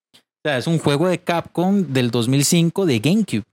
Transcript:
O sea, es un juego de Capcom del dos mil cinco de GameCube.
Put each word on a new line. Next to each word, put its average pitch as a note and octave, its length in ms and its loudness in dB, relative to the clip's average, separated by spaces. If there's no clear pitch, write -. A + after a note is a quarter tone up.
O - 340 -12
sea, C3+ 100 0
es A#2+ 100 -4
un E3 100 0
juego D3 300 0
de F3 100 -2
Capcom F3 640 -2
del B2 200 0
dos A#2 160 0
mil C#3 160 2
cinco E3+ 420 2
de A#2+ 140 2
GameCube. D#3 420 0